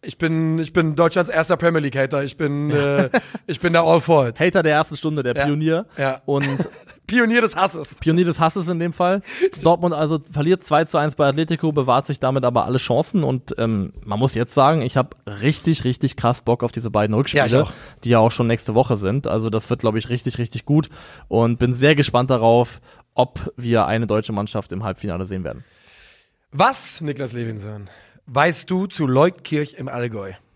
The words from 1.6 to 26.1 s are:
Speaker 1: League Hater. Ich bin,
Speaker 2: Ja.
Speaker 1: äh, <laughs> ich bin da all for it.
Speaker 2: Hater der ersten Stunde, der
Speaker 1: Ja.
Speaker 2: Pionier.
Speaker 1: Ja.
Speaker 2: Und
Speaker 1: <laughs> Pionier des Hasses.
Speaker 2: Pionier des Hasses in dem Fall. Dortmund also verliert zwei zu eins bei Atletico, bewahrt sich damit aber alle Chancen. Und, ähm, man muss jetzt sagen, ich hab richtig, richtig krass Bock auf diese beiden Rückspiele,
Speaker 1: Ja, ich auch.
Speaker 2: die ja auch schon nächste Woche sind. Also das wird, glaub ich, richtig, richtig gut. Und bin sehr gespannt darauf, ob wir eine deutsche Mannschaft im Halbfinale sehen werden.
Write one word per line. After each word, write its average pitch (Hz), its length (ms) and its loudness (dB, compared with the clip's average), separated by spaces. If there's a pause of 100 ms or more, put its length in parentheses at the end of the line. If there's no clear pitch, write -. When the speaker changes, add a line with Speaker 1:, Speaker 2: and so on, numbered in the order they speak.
Speaker 1:
League 139 140 -4
Hater. 139 280 0
Ich 139 140 -8
bin, 147 340 -2
Speaker 2:
Ja. 143 320 2
Speaker 1:
äh, 131 60 0 (200)
<laughs> - 160 -16
ich 160 140 -8
bin 170 140 0
da 165 100 6
all 165 180 6
for 147 280 4
it. 117 100 -12
Speaker 2:
Hater 175 240 2
der 151 100 4
ersten 151 220 0
Stunde, 151 260 -4
der 123 140 -2
Speaker 1:
Ja. 139 100 0
Speaker 2:
Pionier. 156 400 0 (100)
Speaker 1:
Ja. 135 300 -4
Speaker 2:
Und 139 220 0
Speaker 1:
<laughs> 139 220 -4 (360)
Pionier 233 360 2
des 220 140 0
Hasses. 170 400 -2
Speaker 2:
Pionier 165 280 2
des 170 160 -2
Hasses 165 280 0
in 180 100 -4
dem 170 160 -4
Fall. 185 300 0 (400)
Dortmund 170 320 2
also 151 240 0 (120)
verliert 170 320 0
zwei 156 220 2
zu 160 140 0
eins 147 160 0
bei 147 120 2
Atletico, 156 440 0
bewahrt 135 340 2
sich 143 140 -6
damit 131 260 0
aber 120 200 2
alle 127 120 0
Chancen. 151 460 0
Und, 131 340 -4
ähm, 113 360 -2 (120)
man 104 140 -4
muss 135 160 -6
jetzt 117 180 -4
sagen, 143 300 2
ich - 120 -6
hab 131 200 -2 (100)
richtig, 135 600 -2
richtig 131 320 -2
krass - 260 -2
Bock 120 200 0
auf 120 80 -4
diese 113 200 -8
beiden 107 240 0
Rückspiele, 135 320 2
Speaker 1:
Ja, - 0 -
ich 113 80 2 (120)
auch. - 60 -14 (300)
Speaker 2:
die 117 60 -4
ja 117 100 6
auch 113 100 6
schon 120 160 -2
nächste 113 300 -2
Woche 127 200 2
sind. 101 300 -2
Also 110 240 -2
das 110 220 -4
wird, 123 100 -2
glaub 110 140 0
ich, 113 140 -4
richtig, 123 280 -4
richtig 113 280 -6
gut. 147 240 2 (400)
Und 117 280 2
bin 123 160 2
sehr 139 220 6
gespannt 131 340 2
darauf, 117 500 4 (360)
ob - 420 -2
wir 117 300 0
eine 113 180 -2
deutsche 107 260 -2
Mannschaft 104 400 -6
im 92 120 -8
Halbfinale 95 420 -6
sehen 92 180 -8
werden. 73 200 -10 (880)